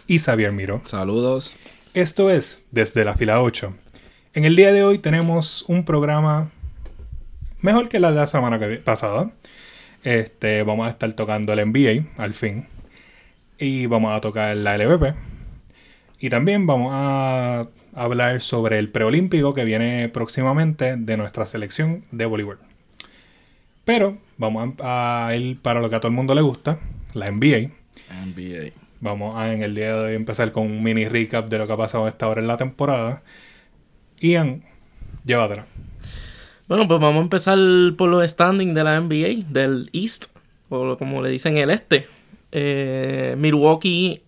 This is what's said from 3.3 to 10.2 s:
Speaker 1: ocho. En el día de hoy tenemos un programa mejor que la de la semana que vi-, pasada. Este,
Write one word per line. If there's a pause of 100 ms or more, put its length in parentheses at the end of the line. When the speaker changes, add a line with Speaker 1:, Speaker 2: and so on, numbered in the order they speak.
Speaker 1:
ocho. (580)
En
el
día
de
hoy
tenemos
un
programa (1080)
mejor
que
la
de
la
semana
que
vi-,
pasada. (720)
Este,